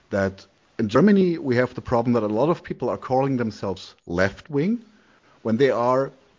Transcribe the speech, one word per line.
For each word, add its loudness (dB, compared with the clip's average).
that -2
in -2
Germany 4
we -2
have 0
the -10
problem 0
that 2
a -2
lot 0
of -2
people -8
are -4
calling -2
themselves -6
left-wing -2
when 0
they 4
are 0